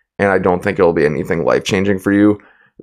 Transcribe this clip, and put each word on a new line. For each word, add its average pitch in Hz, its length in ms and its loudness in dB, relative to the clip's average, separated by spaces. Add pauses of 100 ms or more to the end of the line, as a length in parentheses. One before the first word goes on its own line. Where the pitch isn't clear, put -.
(180)
and 98 120 0
I 95 80 2
don't 90 260 -2
think 98 140 -4
it'll 85 160 2
be 82 100 0
anything 82 400 -2
life-changing 95 540 0
for 98 140 -2
you. 104 280 2 (420)